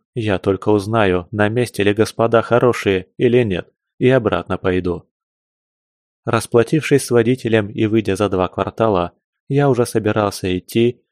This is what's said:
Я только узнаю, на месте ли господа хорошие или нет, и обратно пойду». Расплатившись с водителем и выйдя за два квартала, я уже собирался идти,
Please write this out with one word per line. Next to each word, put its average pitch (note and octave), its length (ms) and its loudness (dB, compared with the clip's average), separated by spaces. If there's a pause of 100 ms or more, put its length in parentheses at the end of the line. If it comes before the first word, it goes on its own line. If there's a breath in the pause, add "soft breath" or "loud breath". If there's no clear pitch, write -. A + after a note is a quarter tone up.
(140)
Я G#2+ 240 -2
только G2 300 -2
узнаю, G2+ 640 0
на G#2 180 0
месте A2+ 340 -4
ли G2+ 120 2
господа A2+ 480 2
хорошие A2+ 760 0
или B2 260 2
нет, F#2+ 300 -6 (260)
и B2+ 120 2
обратно F#2+ 480 0
пойду». F2+ 500 -4 (1160)
Расплатившись A#2+ 840 0
с - 40 -6
водителем A2+ 600 0
и A2 160 -2
выйдя G2+ 300 0
за G2+ 120 0
два F#2 200 -2
квартала, F#2+ 640 -2 (360)
я C#3+ 220 2
уже A#2+ 160 0
собирался G#2 720 -2
идти, A#2 540 -2